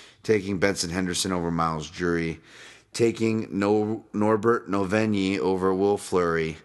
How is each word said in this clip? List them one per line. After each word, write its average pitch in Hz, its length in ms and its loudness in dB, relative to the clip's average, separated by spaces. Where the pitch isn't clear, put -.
taking 98 380 0
Benson 92 320 0
Henderson 92 400 -2
over 87 180 -2
Miles 80 400 -2
Jury, 85 500 -2
taking 113 560 0
No-, 107 640 0
Norbert 107 560 2
Novenyi 101 680 0
over 95 340 2
Will 101 240 2
Fleury, 82 680 0